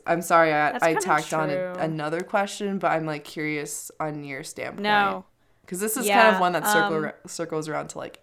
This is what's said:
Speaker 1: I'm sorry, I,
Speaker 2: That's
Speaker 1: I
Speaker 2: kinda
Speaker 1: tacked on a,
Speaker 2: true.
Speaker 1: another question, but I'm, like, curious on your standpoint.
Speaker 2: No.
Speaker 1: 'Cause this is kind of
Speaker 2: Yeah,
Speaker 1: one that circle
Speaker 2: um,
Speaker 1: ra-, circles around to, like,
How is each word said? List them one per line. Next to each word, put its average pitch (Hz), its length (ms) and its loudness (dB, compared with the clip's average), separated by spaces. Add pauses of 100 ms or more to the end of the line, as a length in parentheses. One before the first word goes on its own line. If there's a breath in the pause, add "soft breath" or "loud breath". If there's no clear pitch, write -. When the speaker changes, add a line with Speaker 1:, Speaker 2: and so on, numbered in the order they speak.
Speaker 1:
I'm 170 160 0
sorry, 170 320 6
I, 151 200 2
Speaker 2:
That's 240 100 -4
Speaker 1:
I 165 120 4
Speaker 2:
kinda 415 80 0
Speaker 1:
tacked 156 300 0
on 156 160 0
a, 156 60 -2
Speaker 2:
true. 180 260 -4
Speaker 1:
another 160 420 -4
question, 196 580 -2
but 170 100 0
I'm, 160 160 0
like, 147 160 -6
curious 151 680 -8 (120)
on 151 240 -8
your 139 180 -10
standpoint. - 400 -10
Speaker 2:
No. 202 420 0 (400)
Speaker 1:
'Cause 180 140 -8
this 214 180 -2
is 208 120 -2
kind 202 100 6 (100)
of 208 60 6
Speaker 2:
Yeah, 190 60 0
Speaker 1:
one 180 140 4
that 165 120 -2
circle 208 300 4
Speaker 2:
um, 156 80 -2
Speaker 1:
ra-, - 80 -6 (160)
circles 156 400 -6
around 147 220 -6
to, - 80 -12
like, - 240 -12